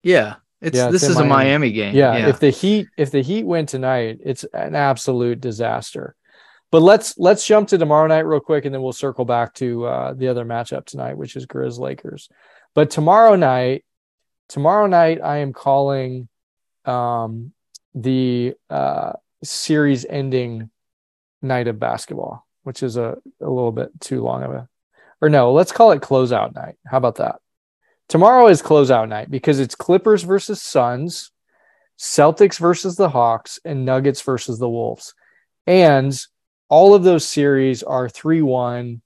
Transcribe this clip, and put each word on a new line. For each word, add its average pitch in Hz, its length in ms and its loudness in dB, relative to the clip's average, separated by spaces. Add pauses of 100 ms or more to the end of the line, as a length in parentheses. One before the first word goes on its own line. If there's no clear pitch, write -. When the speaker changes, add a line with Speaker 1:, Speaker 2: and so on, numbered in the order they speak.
Speaker 1:
Yeah. 123 340 0 (240)
It's, 156 160 -4
Speaker 2:
Yeah, 123 100 2
it's 123 60 0
Speaker 1:
this 180 120 2
Speaker 2:
in 143 60 2
Speaker 1:
is - 60 2
a 151 80 2
Speaker 2:
Miami. 143 60 2 (380)
Speaker 1:
Miami 110 40 -2
game. 104 220 -4
Speaker 2:
Yeah, 131 220 4
Speaker 1:
Yeah. 110 120 0
Speaker 2:
if - 120 -2
the 147 100 4
Heat, 196 460 -2
if 143 140 -4
the 139 120 -2
Heat 202 220 -4
win 170 220 -4
tonight, 127 580 -4
it's 135 200 -8 (100)
an - 200 -8
absolute 123 680 -2
disaster. 117 720 -8 (560)
But 165 120 4
let's, 208 360 4
let's 196 280 2
jump 214 220 2
to 196 100 2
tomorrow 156 280 2
night 160 200 2
real 156 140 0
quick, 147 240 -4
and 139 100 -6
then 131 80 -8
we'll 131 100 -6
circle 127 320 -6
back 117 300 -4
to, 120 320 -6
uh, 131 280 -6
the 131 140 -6
other 120 160 -4
matchup 117 420 -10
tonight, 131 300 -12
which 143 200 -14
is 127 100 -14
Grizz 127 320 -8
Lakers. - 500 -12 (460)
But 151 160 2
tomorrow 202 460 6
night, 131 480 0 (640)
tomorrow 185 380 0
night, 170 360 2
I 147 160 -4
am 139 140 -6
calling, 135 760 -2 (560)
um, 117 680 -6 (420)
the, 127 600 -2 (160)
uh, 69 420 -4 (300)
series-ending 131 1300 -4 (720)
night 123 260 -4
of 107 100 -8
basketball, - 680 -8 (160)
which 131 200 -10
is 123 140 -6
a, 117 200 -6 (240)
a 160 80 -10
little 123 240 -2
bit 120 180 -8 (100)
too 127 220 -8
long 123 200 -6
of 131 100 -8
a, 123 160 -12 (520)
or 156 80 2
no, 131 240 4
let's 170 200 2
call - 200 8
it 147 100 2
closeout 123 520 0
night. - 220 -16 (100)
How 131 120 -6
about 123 180 -2
that? - 200 -4 (720)
Tomorrow 233 400 6
is 170 140 6
closeout 131 460 2
night 107 220 -10
because 139 280 0
it's 131 160 -4
Clippers 190 480 2
versus 190 400 -4
Suns, 131 680 -4 (680)
Celtics 160 600 2
versus 175 380 -2
the 190 120 2
Hawks, 117 560 -2
and 139 200 -6
Nuggets 131 380 0
versus 123 380 -6
the 123 80 -4
Wolves. 117 440 -8 (540)
And 143 500 4 (520)
all 185 260 8
of 196 80 6
those 175 240 4
series 135 560 0
are 127 260 -4
three 160 340 -2
one 123 640 -4